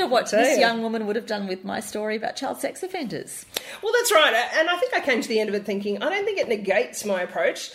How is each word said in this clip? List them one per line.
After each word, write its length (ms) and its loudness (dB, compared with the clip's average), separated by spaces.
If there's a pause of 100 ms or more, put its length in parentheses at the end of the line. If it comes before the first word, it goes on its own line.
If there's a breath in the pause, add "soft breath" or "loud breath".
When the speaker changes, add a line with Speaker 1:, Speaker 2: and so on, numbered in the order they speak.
Speaker 1:
thing? 60 0
Speaker 2:
what 180 4
Speaker 1:
Tell 140 4
Speaker 2:
this 120 6
Speaker 1:
you. 80 4
Speaker 2:
young 180 4
woman 260 -2
would 100 0
have 100 -4
done 200 -4
with 200 -6
my 140 -4
story 360 -4
about 180 -4
child 240 -6
sex 240 -6
offenders. 600 -8 (380 loud breath)
Speaker 1:
Well, 120 -2
that's 160 2
right. 220 6
A-, 260 0
and 120 4
I 80 2
think 160 0
I 60 0
came 200 2
to 80 -4
the 100 2
end 120 0
of 40 0
it 120 -4
thinking, 360 -2
I 60 0
don't 160 0
think 140 -2
it 100 0
negates 560 0
my 160 0
approach, 540 -2